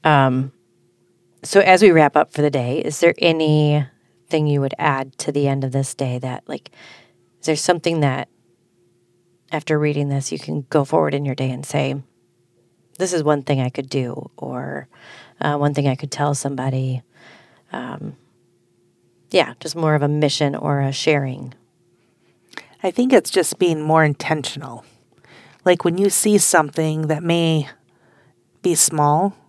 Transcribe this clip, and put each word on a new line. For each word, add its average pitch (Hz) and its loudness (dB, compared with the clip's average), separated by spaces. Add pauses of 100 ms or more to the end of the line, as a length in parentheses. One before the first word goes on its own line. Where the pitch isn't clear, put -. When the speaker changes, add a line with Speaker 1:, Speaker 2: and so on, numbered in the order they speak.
Speaker 1:
Um, 135 2 (880)
so - 4
as 185 6
we 202 8
wrap 156 6
up 151 2
for 147 -2
the 147 2
day, 131 -2
is - -8
there 170 4
anything 151 0
you 143 0
would 135 -4
add 135 -2
to - -6
the 143 0
end 139 -2
of 131 -4
this 135 -4
day 123 -6
that, 127 -10
like, - -12 (720)
is - -8
there 156 0
something 165 0
that 139 -2 (1200)
after 151 -2
reading 147 0
this, 139 -4
you 151 -8
can 151 -8
go 143 2
forward 156 0
in 143 -4
your 131 -4
day 131 -4
and 131 -8
say, 135 -4 (1040)
"This 180 -2
is 160 -2
one 147 0
thing 135 0
I 127 -2
could 131 -10
do," 127 -6
or, 135 -10 (520)
uh, 147 -2
one 143 0
thing 143 0
I 131 0
could 139 -10
tell 143 -2
somebody? 131 -4 (680)
Um, - -12 (1120)
yeah, 151 2
just - -10
more 156 2
of 139 2
a 143 0
mission 147 0
or 143 -2
a 135 -2
sharing. 135 -2 (1300)
Speaker 2:
I 190 -2
think 254 2
it's 208 6
just - 0
being 165 0
more 156 4
intentional. 143 -4 (800)
Like, 180 2
when 175 0
you 196 2
see 208 2
something 156 0
that 156 -2
may 165 0 (920)
be 175 0
small 156 0 (140)